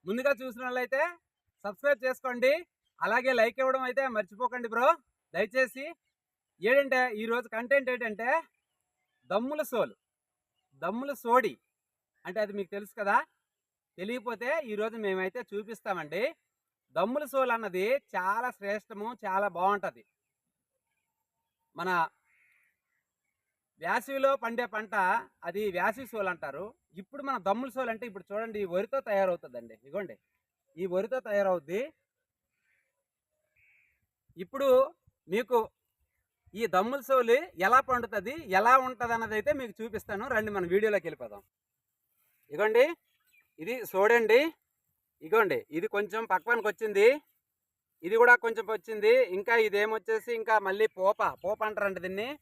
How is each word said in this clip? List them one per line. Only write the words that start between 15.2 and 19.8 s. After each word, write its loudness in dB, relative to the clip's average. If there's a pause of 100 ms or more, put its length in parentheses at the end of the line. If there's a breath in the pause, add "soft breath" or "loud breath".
చూపిస్తామండి. -6 (680)
దమ్ముల 0
సోలు 2
అన్నది -4 (300)
చాలా -2
శ్రేష్టము, -8 (160)
చాలా 0 (100)
బాగుంటది. 0 (1700)